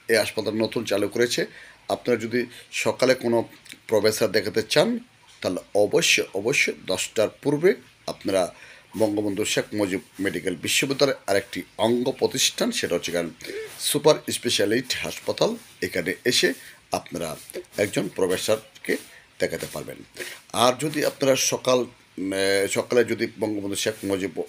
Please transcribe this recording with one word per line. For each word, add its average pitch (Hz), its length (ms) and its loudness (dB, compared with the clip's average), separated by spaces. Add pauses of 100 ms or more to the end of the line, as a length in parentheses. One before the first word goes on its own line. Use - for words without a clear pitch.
এই 113 80 4
হাসপাতাল 107 380 -2
নতুন 110 300 -2
চালু 101 240 0
করেছে। 120 380 0 (420)
আপনারা 110 320 0
যদি 117 260 -2 (260)
সকালে 127 420 2
কোনো 117 340 0 (380)
প্রফেসর 110 420 2
দেখাতে 101 340 0
চান, 220 360 2 (420)
তাহলে 92 200 -2 (140)
অবশ্যই, 104 500 4 (100)
অবশ্যই 113 380 0 (140)
দশটার 95 420 0 (140)
পূর্বে 147 320 4 (320)
আপনারা 95 480 0 (440)
বঙ্গবন্ধু 104 460 0
শেখ - 200 0 (100)
মুজিব 98 260 0 (200)
মেডিকেল 90 360 -2
বিশ্ববিদ্যালয়ের 131 720 0
আরেকটি 98 320 0 (160)
অঙ্গ 120 320 2
প্রতিষ্ঠান, 131 600 0
সেটা - 240 -2
হচ্ছে 85 180 -4
কারণ 85 180 -2 (500)
সুপার 151 340 2 (160)
স্পেশালিটি 113 640 -2
হাসপাতাল। 156 640 -2 (260)
এখানে 95 320 -2 (100)
এসে 147 280 2 (400)
আপনারা 80 440 -6 (400)
একজন 104 320 0
প্রফেসরকে 95 880 -2 (420)
দেখাতে 82 340 -4
পারবেন। 69 240 -10 (560)
আর 120 280 6
যদি 147 240 -2
আপনারা 135 320 2
সকাল, 127 420 2 (400)
উম, 95 140 -4 (380)
সকালে 123 340 2
যদি 113 220 -2 (140)
বঙ্গবন্ধু 101 360 -4
শেখ 110 180 -2 (100)
মুজিব 95 440 -2